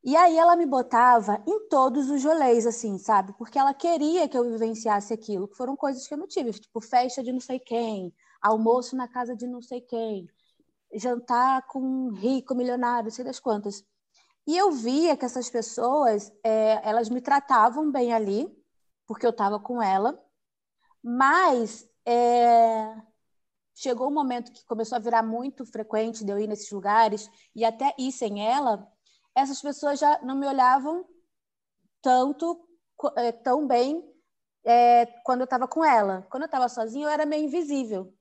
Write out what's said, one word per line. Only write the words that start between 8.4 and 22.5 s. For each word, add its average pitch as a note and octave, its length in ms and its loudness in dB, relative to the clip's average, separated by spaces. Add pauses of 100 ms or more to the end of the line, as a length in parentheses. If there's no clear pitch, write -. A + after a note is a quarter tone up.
almoço A3+ 560 2
na B3 100 -6
casa B3 260 -8
de A#3+ 140 -10
não B3 140 -10
sei B3 180 -12
quem, A3 480 -8 (680)
jantar B3 760 -2
com - 120 -10
um C4 300 -4
rico, A#3 440 -4
milionário, B3 520 -2
não A3 60 -8
sei B3 120 -12
das B3+ 160 -10
quantas. G#3 460 -6 (600)
E D#4 120 0
eu F#4+ 140 4
via C#4 440 0
que - 80 -8
essas B3 260 -8
pessoas, A#3 840 0 (100)
é, A3 440 2
elas A3 200 0
me B3 140 -4
tratavam C4+ 680 2
bem B3 240 0
ali, A3 400 -2 (540)
porque A#3 180 -6
eu A#3 60 4
tava G#3 260 -2
com A#3 240 -6
ela, G3+ 400 0 (800)
mas, C4 880 0 (160)
é, A#3 880 4 (800)